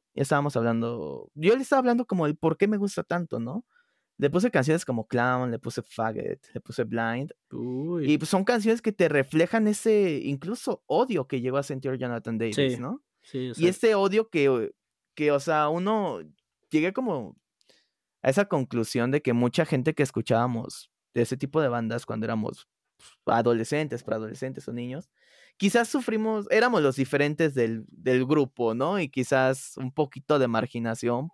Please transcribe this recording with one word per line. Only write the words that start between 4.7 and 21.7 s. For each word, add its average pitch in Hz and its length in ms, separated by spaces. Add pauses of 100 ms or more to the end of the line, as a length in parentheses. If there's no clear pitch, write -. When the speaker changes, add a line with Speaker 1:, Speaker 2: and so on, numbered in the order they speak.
Speaker 1:
como 117 240
Clown, 127 420
le 117 80
puse 113 240
Faggot, 104 580 (140)
le 117 60
puse - 240
Blind. 117 480 (200)
Speaker 2:
Uy. 139 600
Speaker 1:
Y, 147 60
pues, 160 120
son 196 140
canciones 226 380
que 220 100
te 175 160
reflejan 156 600
ese, 208 560
incluso, 160 600
odio 180 420
que 131 140
llegó 127 160
a 143 60
sentir 135 340
Jonathan 117 400
Davis, 117 400
Speaker 2:
Sí, - 0
Speaker 1:
¿no? 165 240 (200)
Speaker 2:
sí, 127 280
o 113 60
Speaker 1:
Y 147 60
Speaker 2:
sea 175 80
Speaker 1:
este 220 260
odio 196 340
que, 135 420 (420)
que, 147 180
o 139 80
sea, 151 300
uno, 180 500 (500)
llegué 160 240
como 160 420 (840)
a 131 80
esa 196 160
conclusión 123 680
de 143 100
que 127 120
mucha 123 320
gente 156 280
que 147 100
escuchábamos 117 840 (240)
de 117 80
ese 127 160
tipo 143 240
de 139 60
bandas 117 380